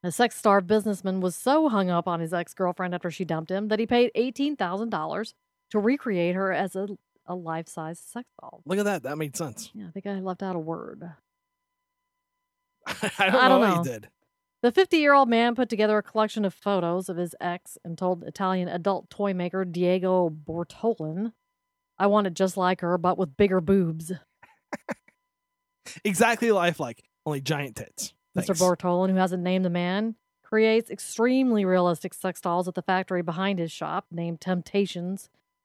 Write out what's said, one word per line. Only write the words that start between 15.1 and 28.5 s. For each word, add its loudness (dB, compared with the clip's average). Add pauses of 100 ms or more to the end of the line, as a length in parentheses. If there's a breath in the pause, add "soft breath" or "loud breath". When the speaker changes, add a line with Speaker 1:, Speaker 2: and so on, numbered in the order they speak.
Speaker 1:
man 4
put 0
together 2
a 0
collection 0
of 0
photos -2
of -6
his -4
ex -8
and -10
told -2
Italian -2
adult -4
toy -4
maker -4
Diego 2
Bortolin, -6 (680)
"I 2
want 4
it -4
just 0
like 2
her, 0
but 2
with -4
bigger 2
boobs." 0
Speaker 2:
<laughs> -18 (1800 loud breath)
Exactly 2
lifelike, 0 (220)
only -2
giant -4
tits. -12 (220)
Speaker 1:
Mister -2